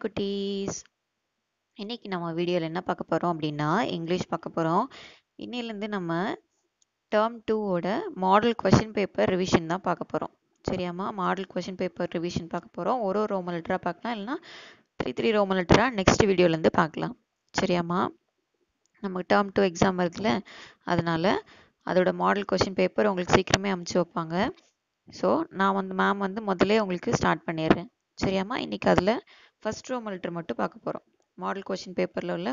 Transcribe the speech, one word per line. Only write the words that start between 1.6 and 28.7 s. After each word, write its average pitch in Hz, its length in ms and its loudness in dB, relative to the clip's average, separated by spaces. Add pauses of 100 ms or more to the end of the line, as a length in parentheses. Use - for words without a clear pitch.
இன்னைக்கு 226 320 -10
நம்ம 170 240 -4
வீடியோல 175 320 0
என்ன 170 180 -4
பார்க்க 175 220 -2
போறோம் 170 220 0
அப்படின்னா, 151 360 -2 (280)
இங்கிலீஷ் 165 360 -2
பார்க்க - 240 -6
போறோம். 170 300 2 (580)
இன்னையிலேருந்து 220 520 -8
நம்ம 170 200 -2 (960)
டேர்ம் 226 240 2 (140)
டூவோட 202 360 0 (380)
மாடல் 214 380 6
கொஸ்டின் 214 360 4
பேப்பர் 202 360 0
ரிவிஷன் 175 400 2
தான் 190 120 -6
பார்க்க 175 280 -4
போறோம். - 180 -4 (380)
சரியாம்மா? 180 360 -4 (140)
மாடல் 185 320 0
கொஸ்டின் 180 300 -4
பேப்பர் 180 340 -4
ரிவிஷன் 175 400 -4
பார்க்க - 220 -8
போறோம். 202 280 0
ஒரு 190 160 2
ஒரு 202 120 -2
ரோமன் 175 240 -4
லெட்டரா 185 280 -2
பார்க்கலாம், 220 300 -6
இல்லைன்னா 214 200 -6 (640)
த்ரீ - 200 -4
த்ரீ 226 180 2
ரோமன் 190 240 2
லெட்டரா 196 240 4 (140)
நெக்ஸ்ட் - 320 4
வீடியோலேருந்து 170 480 4
பார்க்கலாம். 156 360 -2 (460)
சரியாம்மா? 180 400 0 (1040)
நமக்கு 180 280 -4
டேர்ம் 202 220 2
டூ 196 140 4
எக்ஸாம் 180 340 2
வருதுல்ல, 196 320 -2 (580)
அதனால 170 440 2 (500)
அதோட 180 240 4 (120)
மாடல் 196 280 2
கொஸ்டின் 190 300 0
பேப்பர் 208 300 2
உங்களுக்கு 180 260 2
சீக்கிரமே 190 380 2
அனுப்பிச்சு 175 280 0
வைப்பாங்க. 165 320 -4 (840)
So, 185 120 2 (280)
நான் 196 180 4
வந்து, 190 220 -4
மேம் 196 260 2
வந்து 190 220 -4
முதல்லே 190 360 2
உங்களுக்கு 185 340 -2
ஸ்டார்ட் 175 320 2
பண்ணிடுறேன். 160 400 0 (340)
சரியாம்மா? 190 420 0
இன்னைக்கு 208 280 -4